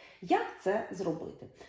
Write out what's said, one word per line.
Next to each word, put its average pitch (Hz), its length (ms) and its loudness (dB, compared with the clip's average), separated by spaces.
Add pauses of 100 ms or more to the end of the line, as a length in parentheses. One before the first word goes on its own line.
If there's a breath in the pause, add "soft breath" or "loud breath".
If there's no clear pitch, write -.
(220 loud breath)
Як - 400 2
це 202 300 2
зробити? 175 540 -4 (240 loud breath)